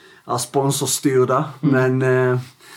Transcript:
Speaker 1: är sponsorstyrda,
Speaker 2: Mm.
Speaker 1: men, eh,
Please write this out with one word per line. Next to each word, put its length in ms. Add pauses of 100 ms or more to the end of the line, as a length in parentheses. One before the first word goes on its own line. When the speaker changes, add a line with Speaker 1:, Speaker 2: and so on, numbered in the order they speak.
(260)
Speaker 1:
är 120
sponsorstyrda, 1120 (120)
Speaker 2:
Mm. 380
Speaker 1:
men, 340
eh, 60 (380)